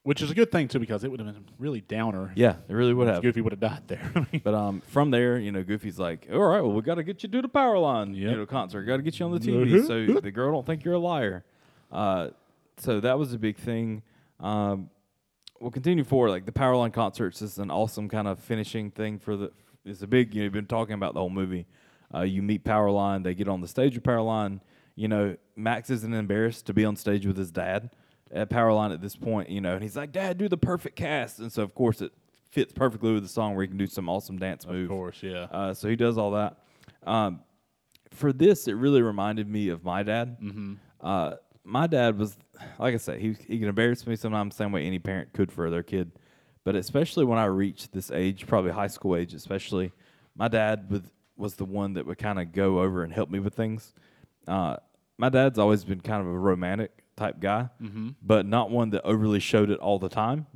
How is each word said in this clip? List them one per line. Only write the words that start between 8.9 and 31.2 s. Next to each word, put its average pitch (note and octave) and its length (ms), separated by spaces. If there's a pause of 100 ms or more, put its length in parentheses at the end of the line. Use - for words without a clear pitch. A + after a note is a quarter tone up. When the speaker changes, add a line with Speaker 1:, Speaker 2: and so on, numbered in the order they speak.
Speaker 2:
get E3 160
you F3 80
on F3 40
the F3 80
T A3 120
V B2 240
Speaker 1:
Mm-hmm. A#3 100 (300)
Speaker 2:
so G4+ 60
the G2+ 100
girl B2+ 220
don't C3 120
think D#3 180
you're F3 120
a F3 40
liar." C3 440 (480)
Uh, F#2 380 (480)
so A2+ 220
that B2+ 200
was C3+ 140
a A#2 40
big G#2+ 200
thing. A2+ 440 (380)
Um, G2+ 500 (720)
we'll A#2 100
continue C#3+ 340
forward. B2 280
Like, F#2 160
the A#2 40
Powerline B2 420
concerts G#2+ 500
is G2+ 160
an G2+ 100
awesome G#2 400
kind G#2+ 180
of F#2+ 120
finishing A2 500
thing G#2+ 300
for G#2 180
the, G2+ 140 (340)
it's F#2+ 160
a G2+ 60
big, A#2 260
you G#2+ 80
know, G#2 40
you've G2 80
been G#2 120
talking A2 300
about F#2+ 180
the C#2+ 60
whole F#2 100
movie. F#2 380 (440)
Uh, E2 100
you F#2+ 200
meet G#2 220
Powerline, G2+ 600
they F2+ 120
get F#2+ 120
on F#2 140
the F2 60
stage C3+ 260
with A#2 100
Powerline. A2 580 (340)
You G#2+ 140
know, G2+ 280 (180)
Max A2+ 360
isn't A2+ 220
embarrassed A2 520
to G2+ 80
be G#2+ 120
on G#2 100
stage G2+ 320
with F#2+ 100
his F#2 140
dad F#2 400 (420)
at G2+ 160
Powerline G#2+ 440
at E2 80
this G2 160
point, A2 320
you G2 100
know, F#2 140
and F#2+ 100
he's G#2+ 140
like, C#3+ 160
"Dad, F#3 240
do G#3 100
the F3+ 100
perfect E3+ 380
cast." D3 440